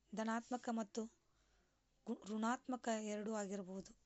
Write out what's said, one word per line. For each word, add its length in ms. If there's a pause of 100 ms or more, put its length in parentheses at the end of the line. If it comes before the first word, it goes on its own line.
(140)
ಧನಾತ್ಮಕ 580
ಮತ್ತು 300 (1040)
ಗು-, 200
ಋಣಾತ್ಮಕ 600 (200)
ಎರಡೂ 280
ಆಗಿರಬಹುದು. 560 (160)